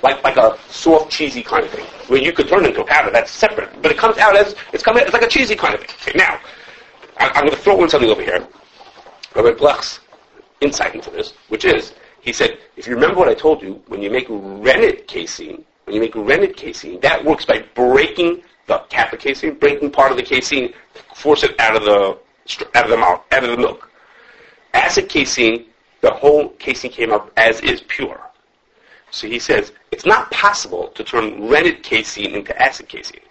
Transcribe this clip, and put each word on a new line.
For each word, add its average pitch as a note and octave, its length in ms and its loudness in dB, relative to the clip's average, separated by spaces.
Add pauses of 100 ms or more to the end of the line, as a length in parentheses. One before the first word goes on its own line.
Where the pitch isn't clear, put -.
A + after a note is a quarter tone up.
like, C3+ 200 2
like C3+ 140 2
a A2+ 200 4 (120)
soft, D#3 420 2
cheesy B2 320 -6
kind - 220 -2
of - 60 -10
thing. - 140 -12 (220)
Where C3 140 2
you E3 120 0
could D3 160 0
turn F3+ 160 4
into B2 160 0
a - 40 -2
powder, - 260 2
that's A#2 200 0
separate. - 400 -2 (120)
But D#3 100 2
it - 60 -2
comes A3 200 2
out G3+ 180 6
as, G3+ 200 2 (160)
it's - 100 -4
coming, A3+ 220 4
it's - 80 -4
like A#3 100 2
a A3+ 60 2
cheesy A#3 260 0
kind F#3 200 -2
of - 60 -6
thing. - 100 -18 (120)
Okay, - 160 -4
now, - 220 0 (760)
I, C3 120 0
I'm D3 160 0
gonna C#3+ 120 2
throw G3 260 2
in E3 60 4
something B2+ 220 2
over F#2+ 120 0
here. E2 240 -4 (880)
Rabbi A#2 180 4
Blech's C#3 480 0 (600)
insight - 340 -2
into - 160 -14
this, - 220 -10 (160)
which - 160 -6
is, - 300 0 (280)
he A#2+ 100 -8
said, - 260 -2 (180)
if - 100 -16
you B2 80 -6
remember D#3 220 2
what F3 120 4
I A2+ 60 2
told D#3 280 0
you, G2 260 -14
when G2+ 140 -10
you G2+ 80 -6
make B2+ 180 -4
rennet G#2+ 800 0
casein, - 560 -12 (200)
when G2+ 100 -10
you A2 60 0
make A2+ 140 -2
rennet C3 420 0
casein, - 440 -14
that D#3 240 0
works D3+ 200 0
by - 200 0 (100)
breaking D#3+ 680 2 (240)
the - 120 0 (120)
kappa - 260 -2
casein, C#3 380 -6
breaking C#3+ 360 0
part C3+ 220 4
of B2 60 -2
the B2 40 -4
casein, B2+ 500 -2 (440)
force D3 260 2
it C#3 160 -2
out A2 160 2
of G#2+ 100 0
the G2+ 340 2 (260)
str-, - 200 -10 (100)
out A#2+ 100 4
of A2 60 -2
the A#2 60 4
mouth, F2+ 260 0 (100)
out C3 100 2
of A#2+ 80 -2
the - 60 -2
milk. - 340 -4 (840)
Acid - 340 0
casein, A#2 560 0 (380)
the A2+ 80 6
whole D3 480 4
casein C3 320 -8
came A#2 200 -4
up G#2 260 -2
as A2+ 240 4
is B2 280 -4
pure. - 320 -8 (920)
So - 160 -12
he A#2 120 -6
says, A2 340 -2 (180)
it's - 140 -10
not - 260 2
possible G#2 580 -2
to - 140 -14
turn G#2+ 460 -4
rennet D#3+ 340 2
casein G#2 520 -6
into G2+ 260 -8
acid C3 280 -2
casein. - 320 -18 (100)